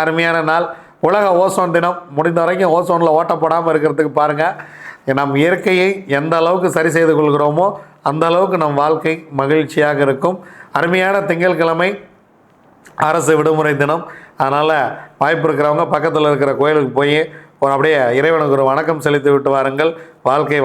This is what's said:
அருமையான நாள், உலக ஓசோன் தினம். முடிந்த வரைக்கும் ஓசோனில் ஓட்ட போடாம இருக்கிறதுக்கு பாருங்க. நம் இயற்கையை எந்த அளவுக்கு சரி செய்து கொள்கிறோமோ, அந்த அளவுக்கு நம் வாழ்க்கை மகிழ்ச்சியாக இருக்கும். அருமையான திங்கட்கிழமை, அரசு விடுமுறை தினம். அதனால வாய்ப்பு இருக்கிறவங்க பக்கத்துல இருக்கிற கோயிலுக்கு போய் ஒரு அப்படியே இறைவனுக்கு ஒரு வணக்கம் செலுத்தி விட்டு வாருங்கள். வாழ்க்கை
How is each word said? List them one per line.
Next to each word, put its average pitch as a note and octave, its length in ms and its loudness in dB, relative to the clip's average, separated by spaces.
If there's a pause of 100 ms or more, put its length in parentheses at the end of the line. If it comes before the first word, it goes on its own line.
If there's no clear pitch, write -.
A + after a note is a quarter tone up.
அருமையான E3 500 0
நாள், E3+ 160 0 (400)
உலக F#3+ 340 2
ஓசோன் F#3 360 0
தினம். F3 200 -2 (180)
முடிந்த E3+ 280 0
வரைக்கும் F3+ 340 0
ஓசோனில் E3+ 400 2
ஓட்ட E3+ 160 0 (100)
போடாம E3 300 0
இருக்கிறதுக்கு D3+ 480 0
பாருங்க. D3+ 240 0 (760)
நம் C#3 220 0
இயற்கையை F#3 480 2 (300)
எந்த D#3+ 220 -2
அளவுக்கு F3+ 360 0
சரி D#3+ 200 0
செய்து D#3+ 220 4
கொள்கிறோமோ, D3+ 480 2 (420)
அந்த D#3+ 200 -2
அளவுக்கு F3+ 340 0
நம் C#3+ 200 0
வாழ்க்கை D#3 320 0 (260)
மகிழ்ச்சியாக D3 680 0
இருக்கும். D#3+ 300 -2 (420)
அருமையான F#3 360 0 (140)
திங்கட்கிழமை, E3+ 640 0 (1160)
அரசு D#3 300 2
விடுமுறை D3+ 420 0
தினம். D3+ 240 -2 (380)
அதனால D3 280 0 (500)
வாய்ப்பு D#3 260 0
இருக்கிறவங்க D3+ 460 0
பக்கத்துல D3+ 380 0
இருக்கிற C#3 300 0
கோயிலுக்கு D3 360 0
போய் C#3+ 220 2 (440)
ஒரு C#3 120 2
அப்படியே D3 240 2 (200)
இறைவனுக்கு D3+ 380 2
ஒரு C3+ 120 2
வணக்கம் D#3 360 -2
செலுத்தி C#3+ 280 0
விட்டு C#3 220 2
வாருங்கள். C#3 360 0 (380)
வாழ்க்கை D3 360 0